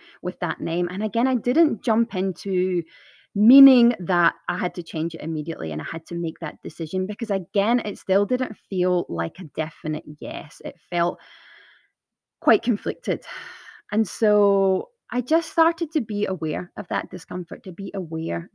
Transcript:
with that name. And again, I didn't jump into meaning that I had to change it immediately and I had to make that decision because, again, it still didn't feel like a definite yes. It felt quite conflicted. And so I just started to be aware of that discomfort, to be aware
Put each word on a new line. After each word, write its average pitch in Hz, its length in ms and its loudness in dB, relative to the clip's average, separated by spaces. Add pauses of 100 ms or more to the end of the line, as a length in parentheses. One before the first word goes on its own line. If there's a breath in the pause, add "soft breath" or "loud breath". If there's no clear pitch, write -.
(220 loud breath)
with - 180 -6
that 160 200 -6
name. 175 300 -4
And 190 120 -8
again, 226 240 0
I 262 80 0
didn't 247 480 2
jump 226 320 0
into 185 680 -2 (520 soft breath)
meaning 247 640 8
that 175 360 2 (140)
I 180 80 -4
had 180 200 -4
to 175 60 -4
change 165 320 -6
it 156 80 -12
immediately 156 500 -6
and 151 100 -6
I - 20 -10
had 160 220 -10
to 175 80 -10
make 170 240 -4
that - 240 -10
decision 170 420 -6
because, 202 260 -6
again, 202 500 0
it 202 180 -8
still 240 260 2
didn't 240 320 -2 (140)
feel 180 380 0
like 165 320 -6
a 175 40 -10
definite 156 600 -6 (160)
yes. 127 440 -12
It 160 120 -10 (120)
felt 175 300 -2 (1200 loud breath)
quite - 220 4
conflicted. - 600 -4 (640 loud breath)
And 208 160 0
so 196 840 2 (200)
I 247 100 -4
just 311 300 0
started 339 420 0
to 311 80 0
be 202 260 -4
aware 180 500 -4
of 202 120 -10
that - 220 -6
discomfort, 180 540 -10
to 185 80 -10
be 196 220 -10
aware 165 600 -6